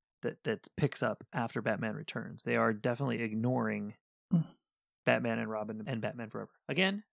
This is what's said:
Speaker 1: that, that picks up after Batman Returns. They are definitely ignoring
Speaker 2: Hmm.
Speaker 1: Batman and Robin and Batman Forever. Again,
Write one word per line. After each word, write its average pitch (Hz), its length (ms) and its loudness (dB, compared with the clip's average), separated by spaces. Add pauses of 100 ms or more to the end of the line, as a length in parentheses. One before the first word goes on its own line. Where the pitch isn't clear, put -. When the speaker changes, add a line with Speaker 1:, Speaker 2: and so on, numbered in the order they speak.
(220)
Speaker 1:
that, 117 220 -4
that - 240 -2 (100)
picks - 260 2
up 110 200 -2 (100)
after 120 280 -2
Batman 110 340 0
Returns. - 480 -8
They 120 120 2
are 113 180 6
definitely 120 480 0
ignoring 110 760 0 (360)
Speaker 2:
Hmm. 165 100 6 (640)
Speaker 1:
Batman 120 340 2
and 110 100 -4
Robin 107 380 -4
and 123 140 -2
Batman 110 280 -4
Forever. 107 220 -8 (180)
Again, 190 420 2